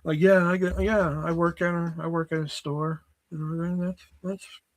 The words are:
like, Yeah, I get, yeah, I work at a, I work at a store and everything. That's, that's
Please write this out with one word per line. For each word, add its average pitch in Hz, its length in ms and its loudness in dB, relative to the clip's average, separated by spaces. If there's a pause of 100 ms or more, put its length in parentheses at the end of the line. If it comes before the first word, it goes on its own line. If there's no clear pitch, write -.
like, 156 160 0
Yeah, 185 280 6
I 180 100 4
get, 180 240 0
yeah, 190 440 2
I 165 60 -2
work 170 300 0
at 175 120 2
a, 170 260 -2
I 160 80 -6
work 165 240 -4
at 160 80 0
a 156 100 -4
store 151 540 -6 (280)
and 160 100 -10
everything. 165 380 -4
That's, 180 220 -4 (220)
that's 190 240 -8 (300)